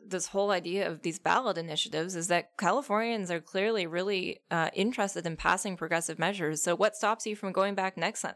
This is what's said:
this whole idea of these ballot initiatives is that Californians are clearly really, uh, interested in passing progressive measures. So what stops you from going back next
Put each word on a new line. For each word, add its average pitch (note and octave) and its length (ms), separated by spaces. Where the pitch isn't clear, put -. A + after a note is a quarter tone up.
this F#3 200
whole G3+ 220
idea F3+ 400
of D#3+ 120
these E3 180
ballot G3 380
initiatives D#3+ 580
is E3 140
that F3 280
Californians G#3+ 720
are E3+ 120
clearly G3 440
really, F#3 540
uh, E3 240
interested G3 520
in E3 100
passing F#3 400
progressive E3 420
measures. F3 460
So F3 100
what G3+ 220
stops A3 320
you G#3+ 80
from G3 160
going G3 240
back F#3+ 220
next F3 280